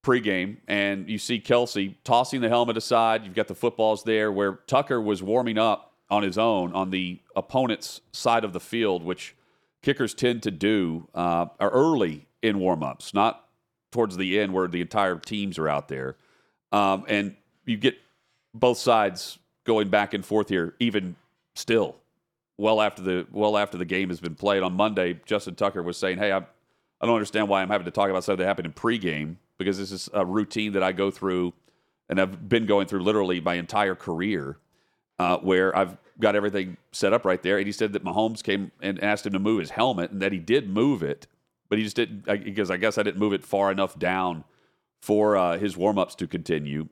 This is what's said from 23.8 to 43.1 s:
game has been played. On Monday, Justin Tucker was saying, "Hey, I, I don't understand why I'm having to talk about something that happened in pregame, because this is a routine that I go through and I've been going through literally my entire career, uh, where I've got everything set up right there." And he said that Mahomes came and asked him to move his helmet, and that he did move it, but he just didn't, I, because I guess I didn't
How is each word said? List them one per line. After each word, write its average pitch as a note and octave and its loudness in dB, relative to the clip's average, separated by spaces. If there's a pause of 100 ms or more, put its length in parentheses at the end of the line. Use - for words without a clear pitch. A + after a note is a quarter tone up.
game F#2 -2
has F2 -6
been E2+ -6
played. G2 0
On F#2 -2
Monday, F#2 0
Justin G2+ -4
Tucker G2 -2
was E2+ -6
saying, F#2 -2
"Hey, G2+ 0
I, F#2+ 2 (640)
I A#2 -2
don't A#2 4
understand G#2+ 0
why G2 4
I'm F#2 -2
having G2 0
to E2+ -6
talk G2+ 2
about F#2 0
something F#2 0
that F2+ 2
happened F#2+ -2
in D#2 -8
pregame, F2 -2 (200)
because F#2+ -2
this G2 -8
is F#2 -10
a G2 2
routine G#2+ -2
that F#2+ 0
I F#2+ 2
go F#2+ -2
through F2+ -2 (560)
and G2 0
I've F#2+ -4
been A2+ 2
going G2 2
through F#2+ -2
literally F#2+ 2
my F2 -2
entire F#2+ -2
career, E2+ -4 (600)
uh, F2+ 2
where F#2 2
I've F#2 0 (220)
got G#2+ 4
everything G2 -2 (140)
set G2 2
up A#2+ 2
right F#2 2
there." G2 2
And G2 0
he G#2 -4
said G#2 -2
that G2+ -4
Mahomes G#2+ -2
came G2 -2 (100)
and F#2+ -4
asked G#2 0
him G2+ -2
to F#2+ 0
move G#2 2
his D2+ -6
helmet, A2 0
and G2 -8
that G2 0
he F#2+ -4
did G#2+ 0
move G#2+ 0
it, C#2+ -6 (400)
but G#2+ 0
he A2 0
just G#2 -6
didn't, G#2+ -4
I, G#2 2
because G2 -4
I F#2 0
guess G#2 0
I G#2 2
didn't G2 -2